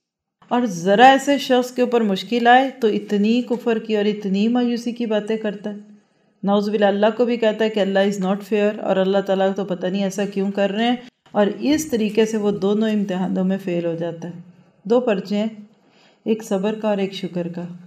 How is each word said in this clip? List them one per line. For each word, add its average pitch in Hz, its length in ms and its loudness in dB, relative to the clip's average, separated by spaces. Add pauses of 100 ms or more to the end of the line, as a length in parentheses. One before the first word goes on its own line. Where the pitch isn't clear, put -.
(500)
और 240 160 0
ज़रा 196 420 6
ऐसे 269 300 4
शख्स 247 320 0
के 247 120 -2
ऊपर 233 200 2
मुश्किल 208 460 0
आए 254 240 6
तो 233 180 0
इतनी 208 540 0
कुफर 233 340 -2
की 220 180 -4
और 208 100 2
इतनी 202 420 0
मायूसी 240 440 -2
की 233 140 -6
बातें 208 320 -2
करता 208 320 -6
है। 208 100 -12 (640)
नाउज़ुबिल्लाह, 202 480 2
अल्लाह 208 200 2
को 233 140 0
भी 233 120 0
कहता 220 280 0
है 220 60 0
कि 220 100 -2
अल्लाह 190 240 2
is 202 180 -2
not 196 220 -2
fair 214 360 0
और 190 180 -2
अल्लाह 190 240 2
ताला 190 300 0
तो 196 140 -4
पता 185 220 -4
नहीं 196 160 -2
ऐसा 190 220 -4
क्यों 196 260 -4
कर 196 180 0
रहे 220 160 -2
हैं, 247 160 -2 (320)
और 202 140 2
इस 262 420 -2
तरीके 220 360 2
से 220 120 -2
वो 202 220 0
दोनों 214 280 0
इम्तिहानों 190 560 -2
में 190 140 0
fail 175 280 -4
हो 165 100 -2
जाता 165 320 -6
है। - 160 -16 (420)
दो 240 160 2
पर्चे 208 340 -2
हैं, 220 320 -6 (580)
एक 220 160 0
सब्र 202 320 -2
का 214 160 -2
और 202 100 0
एक 190 140 -4
शुक्र 175 340 -6
का। 175 200 -10 (180)